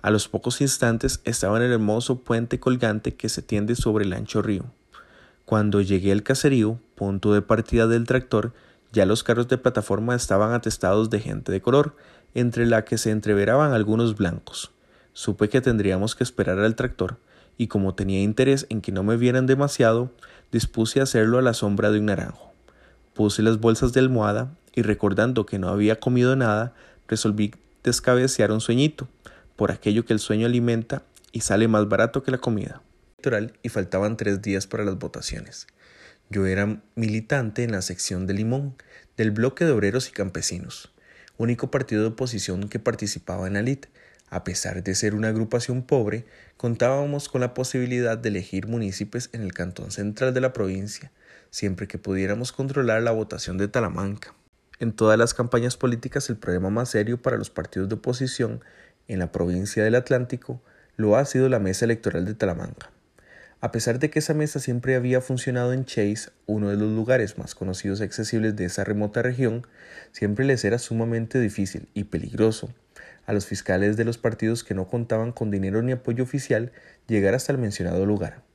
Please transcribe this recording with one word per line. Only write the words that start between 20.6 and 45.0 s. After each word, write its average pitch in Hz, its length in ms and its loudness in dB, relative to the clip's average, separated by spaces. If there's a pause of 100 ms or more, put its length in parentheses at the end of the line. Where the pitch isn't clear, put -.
a 135 40 4
hacerlo 120 360 4
a - 20 4
la 117 140 4
sombra 104 360 2
de 107 80 4
un 104 60 0
naranjo. - 480 -4 (640)
Puse 107 260 2
las 110 180 4
bolsas 117 340 2
de 131 60 4
almohada, 120 560 2 (200)
y 120 80 2
recordando 107 640 2
que 101 120 -4
no 90 100 -2
había 104 300 2
comido 123 360 2
nada, 117 400 0 (320)
resolví 107 460 0 (300)
descabecear 123 680 2
un 107 100 0
sueñito, 131 460 0 (480)
por 101 160 0
aquello 107 340 0
que 117 80 0
el 107 60 2
sueño 110 260 0
alimenta 120 580 0 (280)
y 117 100 -6
sale 110 260 2
más 107 220 4
barato 113 340 0
que 127 80 -2
la 127 80 -2
comida. 104 440 -4 (340)
Electoral, 110 360 -2 (100)
y 117 60 -6
faltaban 101 480 -2
tres 101 240 -2
días 98 260 -2
para 110 160 -6
las 98 140 -2
votaciones. - 720 -10 (640)
Yo 98 160 0
era 101 340 0 (140)
militante 113 680 -2
en 117 80 -2
la 95 120 -4
sección 90 420 -6
de 98 80 -2
Limón, 127 420 -2 (420)
del 110 120 2
bloque 120 360 0
de 156 60 4
obreros 104 380 0
y - 20 -18
campesinos, - 800 -8 (460)
único 120 320 -2
partido 123 320 0
de 113 60 2
oposición 104 640 -4
que 107 100 -6
participaba 95 680 -6
en 95 80 -4
la 101 80 0
lid. 135 180 -2 (500)
A 90 140 -6
pesar 92 380 -6
de 95 140 -4
ser 104 180 0